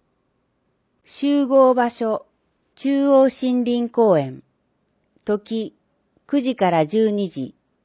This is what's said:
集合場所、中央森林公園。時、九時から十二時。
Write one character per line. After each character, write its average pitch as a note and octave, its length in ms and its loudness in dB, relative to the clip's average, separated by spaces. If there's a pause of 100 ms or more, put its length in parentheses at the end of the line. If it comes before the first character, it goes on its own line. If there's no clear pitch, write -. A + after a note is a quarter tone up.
(1040)
集 C#4+ 420 -2
合 C4 280 4
場 A#3+ 160 0
所、 A3 360 -6 (500)
中 C#4 340 -2
央 C4+ 140 6
森 B3+ 420 -2
林 A#3+ 240 -2
公 A3 280 2
園。 C3+ 260 -6 (800)
時、 G#3+ 500 -6 (500)
九 - 140 -2
時 B3+ 160 -4
か F#3+ 140 0
ら D#3+ 160 2
十 G#3+ 240 0
二 G3+ 180 -2
時。 C3+ 260 -10 (320)